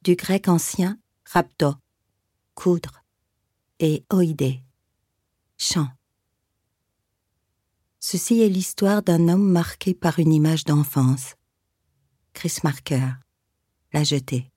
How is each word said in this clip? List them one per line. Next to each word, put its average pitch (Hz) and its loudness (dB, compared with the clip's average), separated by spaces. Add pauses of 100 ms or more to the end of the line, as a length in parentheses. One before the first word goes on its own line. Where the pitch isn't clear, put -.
Du 180 2
grec 196 -2
ancien, 180 0 (280)
rhabdo, 156 -2 (800)
coudre, - -4 (760)
et 156 0
oïdé, 147 0 (960)
chant. 151 -2 (2000)
Ceci - -2
est 220 4
l'histoire 196 0
d'un 170 4
homme 190 4
marqué 180 0
par 175 -2
une 160 4
image 156 2
d'enfance. 139 0 (1000)
Chris - -6
Marker, 131 -2 (760)
La 147 0
Jetée. 135 -4